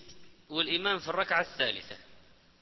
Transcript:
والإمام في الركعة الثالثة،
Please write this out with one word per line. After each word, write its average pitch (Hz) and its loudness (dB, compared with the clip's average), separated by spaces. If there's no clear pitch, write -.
والإمام 170 2
في 151 -8
الركعة 170 4
الثالثة، 104 -2